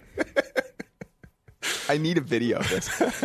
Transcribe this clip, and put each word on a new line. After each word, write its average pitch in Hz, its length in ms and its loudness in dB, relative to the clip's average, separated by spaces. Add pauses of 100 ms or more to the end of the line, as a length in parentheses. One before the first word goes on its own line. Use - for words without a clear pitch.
<laughs> - 1900 -6
I 147 80 4
need 165 220 2
a - 20 4
video 117 380 2
of 98 100 -2
this. 92 180 0 (380)